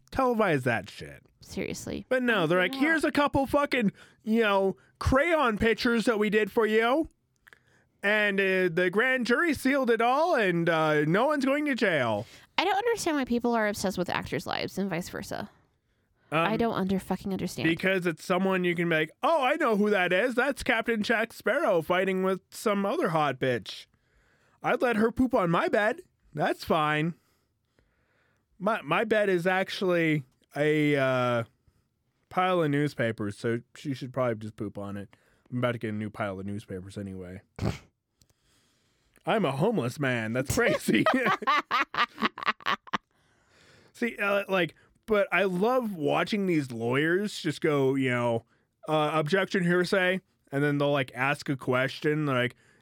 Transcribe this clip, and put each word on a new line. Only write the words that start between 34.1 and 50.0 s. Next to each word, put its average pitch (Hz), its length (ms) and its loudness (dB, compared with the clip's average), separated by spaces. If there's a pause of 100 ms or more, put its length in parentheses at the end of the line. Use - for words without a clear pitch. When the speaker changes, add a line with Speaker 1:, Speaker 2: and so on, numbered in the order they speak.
Speaker 1:
probably 123 240 -2
just 110 220 -12
poop 104 200 -8
on 101 200 -10
it. 98 180 -14 (340)
I'm 123 100 -6
about 123 120 0
to 117 60 -6
get 110 140 -6
a - 20 -6
new 107 160 -6
pile 101 300 -6
of 95 60 -10
newspapers 101 520 -10
anyway." 95 440 -12 (160)
<laughs> - 140 -2 (1500)
I'm 196 200 2
a 135 60 0
homeless 143 480 0
man. 120 340 -2
That's - 220 -2
crazy. - 540 2
<laughs> 622 40 2 (2750)
See, 233 240 -4
uh, 202 300 0
like, 185 280 0 (320)
but 202 240 2
I 180 120 2
love 208 520 0
watching 165 500 0
these 151 260 0
lawyers 147 680 -2
just - 220 -4
go, 139 340 2
you 131 160 0
know, 120 340 0 (420)
uh, 156 280 0
"Objection, 185 500 0
hearsay," 180 560 2 (300)